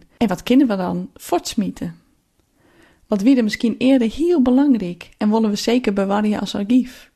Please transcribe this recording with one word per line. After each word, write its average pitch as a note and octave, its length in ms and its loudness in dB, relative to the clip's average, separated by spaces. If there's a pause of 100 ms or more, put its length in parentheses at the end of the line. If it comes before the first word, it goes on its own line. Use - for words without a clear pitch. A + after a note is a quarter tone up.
(180)
En A#3 100 0
wat F3+ 160 -4
kunnen B3+ 240 4
we G#3 80 -2
dan F3+ 380 -4
voortsmieten? G3+ 800 -6 (1120)
Wat G3+ 140 -2
wie B3+ 160 4
er A#3+ 60 2
misschien - 340 -2
eerder B3 340 2
heel E4+ 300 0
belangrijk B3 760 0
en G#3+ 120 0
willen A3 200 2
we G#3 60 -2
zeker A3+ 380 0
bewaren G3+ 460 -2
als G#3 160 -6
archief? A#3+ 600 -2